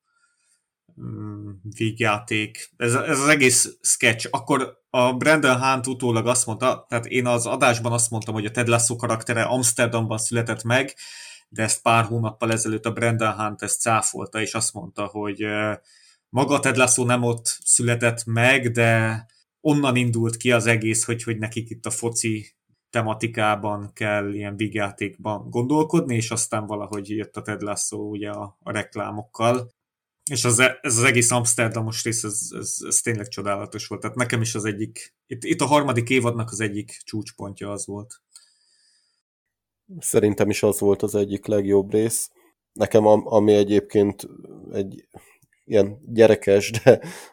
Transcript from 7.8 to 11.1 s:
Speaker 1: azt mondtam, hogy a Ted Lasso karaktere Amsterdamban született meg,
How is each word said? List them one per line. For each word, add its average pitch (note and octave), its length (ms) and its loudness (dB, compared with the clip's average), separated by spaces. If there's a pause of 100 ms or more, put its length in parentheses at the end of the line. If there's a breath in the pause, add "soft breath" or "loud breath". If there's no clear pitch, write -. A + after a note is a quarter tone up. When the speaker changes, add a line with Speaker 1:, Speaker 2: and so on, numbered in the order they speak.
Speaker 1:
azt A#2+ 180 0
mondtam, A2 240 -6
hogy G#2+ 120 -4
a G#2+ 40 -6
Ted B2 180 -2
Lasso A#2 280 2
karaktere A2+ 460 -2
Amsterdamban A2+ 760 -2
született A#2 440 -2
meg, C3 320 0 (540 loud breath)